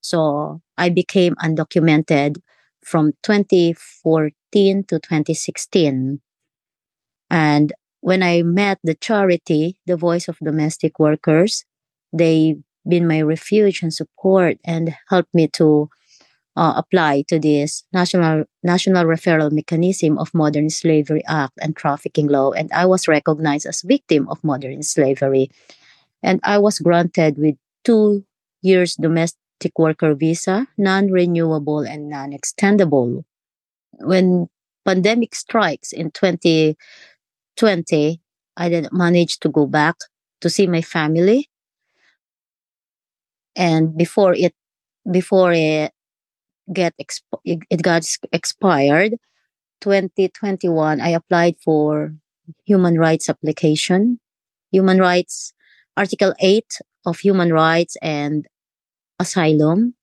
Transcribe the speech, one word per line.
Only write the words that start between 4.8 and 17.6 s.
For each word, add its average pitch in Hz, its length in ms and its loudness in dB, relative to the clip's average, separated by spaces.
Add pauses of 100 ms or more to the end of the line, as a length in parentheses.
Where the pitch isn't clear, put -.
to 165 100 -4
twenty 156 360 -2
sixteen. 139 880 -2 (1080)
And 151 420 2 (300)
when 185 180 0
I 175 220 2
met 190 400 0
the 160 140 -4
charity, 180 920 -2
the 180 100 -2
Voice 170 300 -2
of 165 160 -12
Domestic 156 560 -4
Workers, 156 680 0 (480)
they've 160 480 2 (280)
been 170 180 2
my 156 160 2
refuge 185 580 0
and 160 140 -6
support 180 720 0
and 165 320 -4 (120)
helped 180 240 0
me 165 220 4
to, 151 340 2 (680)
uh, 160 200 0
apply 151 520 0
to 165 100 0
this 147 540 -2